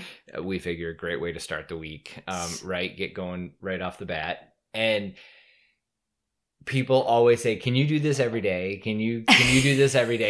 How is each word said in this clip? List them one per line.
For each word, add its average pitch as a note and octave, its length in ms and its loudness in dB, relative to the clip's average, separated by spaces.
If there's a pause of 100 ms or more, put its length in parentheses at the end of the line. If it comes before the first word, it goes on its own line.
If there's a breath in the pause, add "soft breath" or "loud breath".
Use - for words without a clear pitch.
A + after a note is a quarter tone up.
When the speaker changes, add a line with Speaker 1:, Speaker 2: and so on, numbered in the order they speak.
(380 loud breath)
Speaker 1:
Uh, D2+ 40 -6
we F#2 160 -4
figure E2+ 340 -6
a D#2+ 40 -12
great E2+ 240 -6
way E2+ 140 -4
to D#2+ 80 -10
start D#2 260 -8
the E2+ 100 -8
week, D#2 400 -14 (120)
um, F#2 140 -4
Speaker 2:
S- E2+ 200 -8
Speaker 1:
right? F2+ 320 -4
Get F#2 180 -8
going F2+ 460 -8
right F#2 220 -6
off F2+ 160 -8
the F#2+ 80 -12
bat. E2 480 -6 (200)
And G#2+ 420 0 (1500 soft breath)
people C3 380 2
always A#2 400 6
say, A2+ 160 0
"Can B2 180 -2
you C3+ 100 4
do D3+ 140 2
this D3 220 0
every A#2 200 0
day? F#2+ 360 -2
Can G#2+ 240 -4
you, A2+ 220 -2
can B2 300 6
you C3 80 6
do C#3 140 4
this C3+ 200 4
every A#2+ 220 2
day? A2 120 2